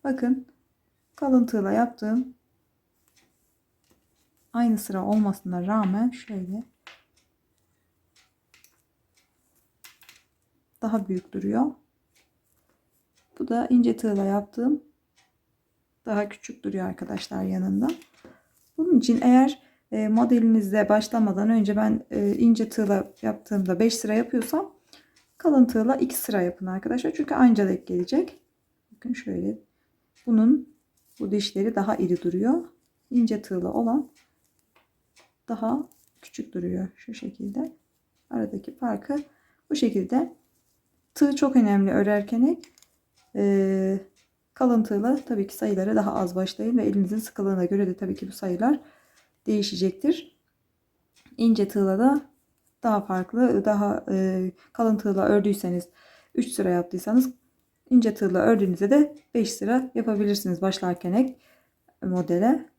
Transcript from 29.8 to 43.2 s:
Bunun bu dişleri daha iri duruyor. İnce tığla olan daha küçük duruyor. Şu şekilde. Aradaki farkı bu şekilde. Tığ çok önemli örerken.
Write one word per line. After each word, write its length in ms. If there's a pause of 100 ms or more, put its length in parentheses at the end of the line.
Bunun 500 (440)
bu 120
dişleri 440
daha 200
iri 260
duruyor. 420 (460)
İnce 320
tığla 320
olan 380 (1400)
daha 420 (320)
küçük 320
duruyor. 420
Şu 180
şekilde. 600 (540)
Aradaki 480
farkı 400 (520)
bu 60
şekilde. 600 (800)
Tığ 220
çok 200
önemli 360
örerken. 680 (760)